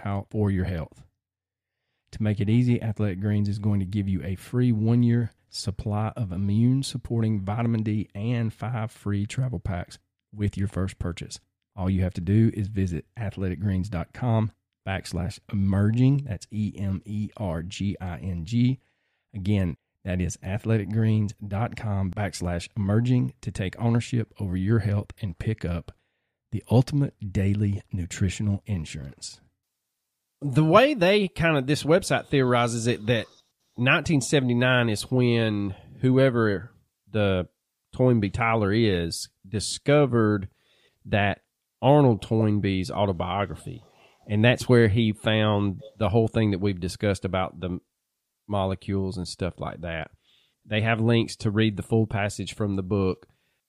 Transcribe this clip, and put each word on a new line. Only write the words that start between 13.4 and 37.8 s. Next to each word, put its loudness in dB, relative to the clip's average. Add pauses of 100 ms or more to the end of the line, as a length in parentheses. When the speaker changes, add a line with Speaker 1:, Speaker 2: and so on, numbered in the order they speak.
Speaker 1:
greens -2
dot -8
com -2 (340)
backslash -6 (120)
emerging. 2
That's -10
E -4
M -4
E -6
R -4
G -6
I -8
N -6
G. 0 (560)
Again, -2 (260)
that -2
is -4
athletic -2
greens 2 (160)
dot -4
com -2
backslash -6
emerging 2
to -8
take -6
ownership 0
over -4
your 2
health -2 (100)
and -6
pick -4
up -6 (580)
the -6
ultimate 2 (180)
daily 0 (100)
nutritional -2
insurance. -8 (1040)
Speaker 2:
The 2
way 6
they 4
kind 2
of, 0
this 0
website 2
theorizes 2
it, -2
that 0 (520)
nineteen 2
seventy-nine 2
is -4
when 2 (240)
whoever 2 (360)
the 0 (480)